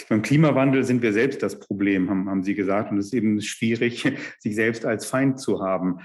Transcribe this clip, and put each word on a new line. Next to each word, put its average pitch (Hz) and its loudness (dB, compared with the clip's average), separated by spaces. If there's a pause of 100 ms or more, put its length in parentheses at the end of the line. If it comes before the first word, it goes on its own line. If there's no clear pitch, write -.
beim 127 2
Klimawandel 135 4
sind 123 2
wir 113 2
selbst 120 0
das 98 -4
Problem, 98 0
haben, 95 -2
haben 95 -2
Sie 98 -2
gesagt. 101 -2
Und 104 0
es 98 -2
ist - -6
eben 107 2
schwierig, 117 -2
<laughs> - -4
sich 104 -4
selbst 113 0
als 113 -2
Feind 135 0
zu 101 -2
haben. 92 -2